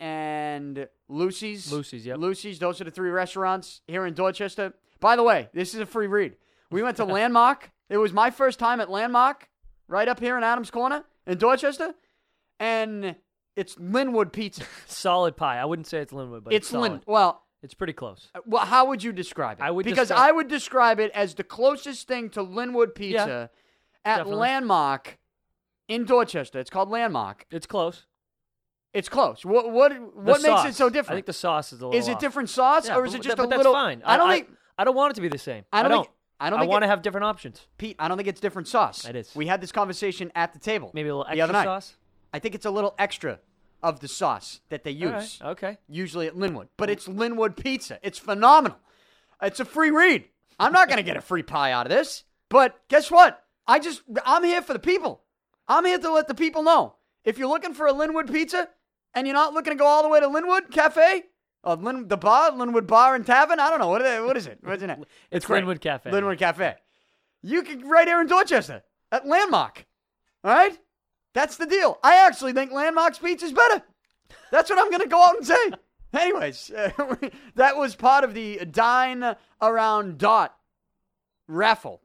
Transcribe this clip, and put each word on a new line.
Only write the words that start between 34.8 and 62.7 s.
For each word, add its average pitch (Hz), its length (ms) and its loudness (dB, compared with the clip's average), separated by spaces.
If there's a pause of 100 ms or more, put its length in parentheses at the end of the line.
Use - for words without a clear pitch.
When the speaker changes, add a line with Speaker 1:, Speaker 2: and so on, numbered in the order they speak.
Speaker 2:
I - 20 2
don't 262 100 2
want 285 180 2
it - 40 -8
to 220 40 -12
be 170 80 -4
the 147 100 -6
same. 113 340 -12
Speaker 1:
I 208 100 4
don't 269 80 4
Speaker 2:
I 240 40 6
don't. 196 100 2
Speaker 1:
think, - 100 -16 (260)
I 151 100 -4
don't 214 80 -2
Speaker 2:
I 156 40 2
Speaker 1:
think 170 100 0
Speaker 2:
wanna 208 140 2
Speaker 1:
it 196 40 0
Speaker 2:
have 196 120 0
different 202 220 -6
options. 190 420 -10 (120)
Speaker 1:
Pete, 214 200 -12
I 156 100 -4
don't 180 80 -4
think 196 120 -6
it's 190 120 -10
different 185 280 -8
sauce. 190 360 -2
Speaker 2:
It 120 120 -12
is. 113 180 -12
Speaker 1:
We 151 120 -6
had 185 140 -2
this 180 120 -14
conversation 185 640 -6
at 170 160 -2
the 156 80 -20
table 208 340 -6
Speaker 2:
Maybe 151 140 -6
a 143 80 -6
little 139 160 -8
Speaker 1:
the 160 80 -2
other 165 120 0
Speaker 2:
extra 202 120 2
Speaker 1:
night. - 0 - (180)
Speaker 2:
sauce? - 140 -20 (360)
Speaker 1:
I 151 60 -10
think 208 160 -8
it's 214 120 -14
a 208 40 -4
little 202 280 -4
extra 180 420 -6 (420)
of 160 180 -4
the 143 80 -16
sauce 131 600 -6
that 147 160 -12
they - 60 -8 (140)
Speaker 2:
All 170 80 -2
right, 208 100 -6
Speaker 1:
use. 214 200 -16
Speaker 2:
okay. 185 360 -10 (100)
Speaker 1:
Usually 165 400 -8
at 165 80 -12
Linwood. 180 400 -6
But 202 140 -4
it's 202 180 -8
Linwood 220 480 -4
Pizza. - 460 -8
It's 196 160 -10
phenomenal. 226 600 4 (640)
It's 196 180 -4
a 247 40 -6
free 302 260 0
read. 311 340 4 (360)
I'm 247 120 2
not 359 160 6
gonna 240 140 -2
get 170 140 -6
a - 40 -8
free 175 220 -6
pie 143 300 -2
out 123 140 -2
of 127 40 -8
this. 269 320 0 (260)
But 254 300 4 (100)
guess 302 220 2
what? 349 320 8 (240)
I 269 140 6
just, 311 220 -10 (220)
I'm 320 200 4
here 349 180 0
for - 100 -10
the 240 60 -4
people. 339 440 -4 (440)
I'm 311 180 2
here 359 140 2
to 330 140 -4
let 311 160 2
the 277 60 -6
people 320 280 -2
know. 302 320 2 (300)
If 226 140 -2
you're 262 100 -4
looking 320 260 -4
for 302 120 -2
a 277 60 4
Linwood 311 400 -4
Pizza 330 360 -4 (460)
and 254 120 -4
you're 269 80 -4
not 294 200 2
looking 311 180 -4
to 294 60 -4
go 285 80 4
all 302 160 6
the 302 60 2
way 302 120 6
to 285 80 2
Linwood 359 440 0
Cafe, 320 500 4 (400)
uh, 175 180 -2
Lin-, 240 280 -8
the 202 100 0
bar, 240 320 6
Linwood 240 360 -2